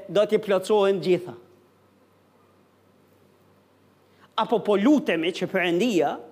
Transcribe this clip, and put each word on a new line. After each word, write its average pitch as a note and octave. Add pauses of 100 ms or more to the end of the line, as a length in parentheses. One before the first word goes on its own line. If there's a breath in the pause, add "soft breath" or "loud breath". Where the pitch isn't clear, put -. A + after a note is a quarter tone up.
do F#3+
t'i G#3+
plotësohen G3
gjitha. F3 (3000 soft breath)
Apo A3
po G3+
lutemi F#3+
që -
Perëndia F3+ (160)